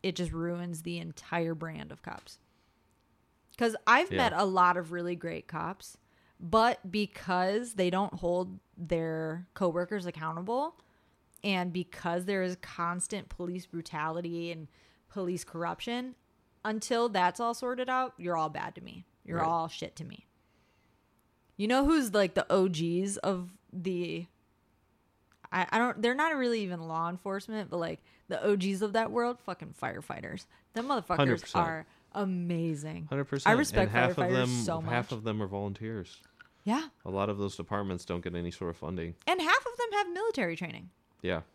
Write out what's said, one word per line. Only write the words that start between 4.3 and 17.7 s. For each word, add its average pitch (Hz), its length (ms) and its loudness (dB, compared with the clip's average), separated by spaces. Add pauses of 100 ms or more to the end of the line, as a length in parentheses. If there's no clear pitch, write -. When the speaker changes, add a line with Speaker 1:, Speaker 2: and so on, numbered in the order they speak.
Speaker 1:
a 185 120 4
lot 180 320 6
of 170 160 -6
really 175 240 -4
great 165 300 -8
cops, 165 500 -8 (420)
but 220 500 2
because 202 840 0
they 185 160 2
don't 190 240 0
hold 180 460 -2 (180)
their 160 760 -2
coworkers 180 520 0
accountable, 180 720 -4 (680)
and 180 300 0
because 175 500 -2
there 190 200 0
is 180 180 -2
constant 180 680 -4
police 180 380 -6
brutality 170 880 -4
and 160 160 -12 (400)
police 180 340 -2
corruption, 233 720 -4 (480)
until 226 460 2
that's 214 320 4
all 233 120 2
sorted 254 360 -4